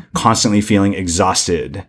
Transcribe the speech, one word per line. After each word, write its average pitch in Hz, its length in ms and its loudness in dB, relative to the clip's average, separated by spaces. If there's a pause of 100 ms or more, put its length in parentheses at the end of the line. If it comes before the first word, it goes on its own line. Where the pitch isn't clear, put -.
(140)
constantly 110 480 2
feeling 101 320 2
exhausted 92 960 -2